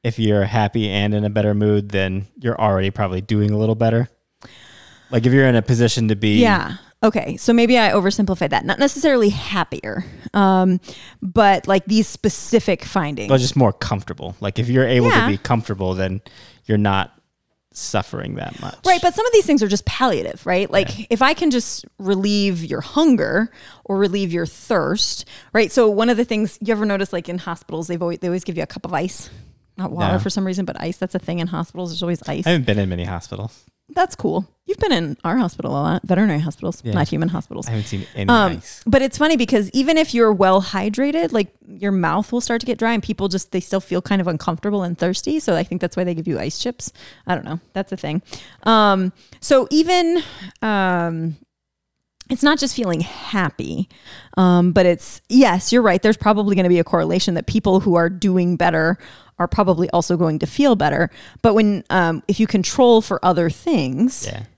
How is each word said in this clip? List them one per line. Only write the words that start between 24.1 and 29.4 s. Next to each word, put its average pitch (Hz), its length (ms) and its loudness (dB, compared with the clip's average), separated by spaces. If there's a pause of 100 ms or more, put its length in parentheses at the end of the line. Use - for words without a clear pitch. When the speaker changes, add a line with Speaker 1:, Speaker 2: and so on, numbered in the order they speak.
Speaker 2:
your 170 140 -2
thirst, - 800 -2 (260)
right? 214 180 2
So 226 200 4
one 214 180 0
of 240 80 2
the 233 80 0
things, 214 380 -4
you 214 100 -2
ever 214 140 -2
notice, 196 260 -2
like, 170 160 -6
in 175 100 -8
hospitals, 165 500 -10
they've 175 120 -6
always, 170 200 -6
they 180 80 -4
always 175 160 -4
give 175 120 -8
you 165 60 -4
a 151 40 -4
cup - 200 -14
of 180 80 -8
ice, 170 340 -4 (480)